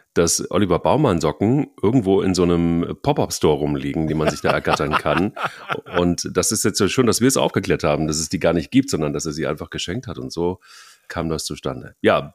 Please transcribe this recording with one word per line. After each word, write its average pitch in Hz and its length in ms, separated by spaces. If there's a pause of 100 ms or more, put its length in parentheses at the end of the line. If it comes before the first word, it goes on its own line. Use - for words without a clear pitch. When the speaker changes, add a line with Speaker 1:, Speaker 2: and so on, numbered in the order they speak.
(140)
Speaker 1:
dass - 360
Oliver 87 300
Baumann 101 400
Socken 98 480 (120)
irgendwo 98 400
in 90 140
so 90 80
einem 85 580
Pop-Up-Store 101 580
rumliegen, 73 500
die 78 60
man 78 140
sich - 120
da 78 100
ergattern 73 440
kann. 80 400 (300)
Speaker 2:
<laughs> - 320
Speaker 1:
Und - 400
das 90 140
ist 107 140
jetzt 104 140
so 101 100
schön, 123 180
dass 104 140
wir 123 80
es 135 80
aufgeklärt 95 480
haben, 76 240
dass 78 80
es 80 120
die 87 120
gar 85 140
nicht 82 180
gibt, 131 180
sondern 78 220
dass 73 120
er 80 80
sie 73 140
einfach 78 240
geschenkt 87 380
hat 73 100
und 64 140
so 87 260 (480)
kam 82 220
das 78 160
zustande. 67 560
Ja, 76 340